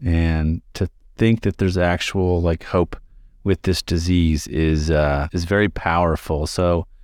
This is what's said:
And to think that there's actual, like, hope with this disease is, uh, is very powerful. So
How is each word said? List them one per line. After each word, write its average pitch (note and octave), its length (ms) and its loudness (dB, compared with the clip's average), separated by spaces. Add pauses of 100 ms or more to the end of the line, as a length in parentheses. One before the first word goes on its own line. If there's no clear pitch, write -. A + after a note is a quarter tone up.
And E2 560 0 (140)
to - 160 -4 (260)
think A2+ 260 2
that G2 160 -2
there's F#2 200 0
actual, F2 640 0
like, E2+ 220 0
hope - 320 -2 (480)
with G2 180 0
this F2+ 180 0
disease E2+ 680 0
is, D#2 420 0
uh, D2 420 0
is F2 120 -4
very G2+ 240 2
powerful. E2 800 -2
So F2 400 0 (160)